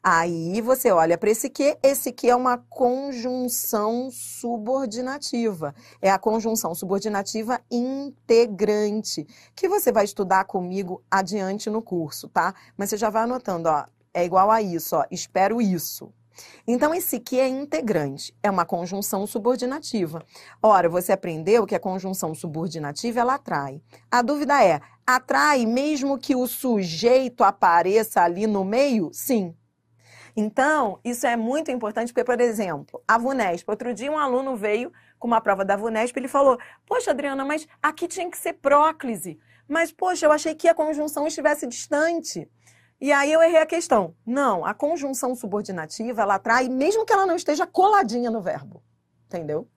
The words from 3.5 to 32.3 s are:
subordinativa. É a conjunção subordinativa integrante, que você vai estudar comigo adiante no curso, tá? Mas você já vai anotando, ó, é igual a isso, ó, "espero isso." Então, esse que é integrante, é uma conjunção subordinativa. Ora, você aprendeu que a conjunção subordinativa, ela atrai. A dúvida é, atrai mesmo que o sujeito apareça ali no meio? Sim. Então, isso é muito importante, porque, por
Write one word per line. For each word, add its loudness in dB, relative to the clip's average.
subordinativa. -6
É 4
a 4
conjunção 0
subordinativa -4
integrante, 0
que -2
você 2
vai 4
estudar 0
comigo -6
adiante -2
no -4
curso, -8
tá? -2
Mas -4
você -4
já 0
vai -2
anotando, -4
ó, 2
é 0
igual 4
a 4
isso, -4
ó, 2
"espero 0
isso." -2
Então, 2
esse -4
que -4
é 2
integrante, -4
é 2
uma 2
conjunção -4
subordinativa. -4
Ora, 6
você 0
aprendeu 0
que -6
a 0
conjunção -6
subordinativa, -6
ela 2
atrai. -6
A 4
dúvida 2
é, 4
atrai 2
mesmo 0
que -2
o 0
sujeito 0
apareça 4
ali 2
no 0
meio? 2
Sim. -2
Então, 0
isso -6
é 0
muito -2
importante, -4
porque, -2
por 0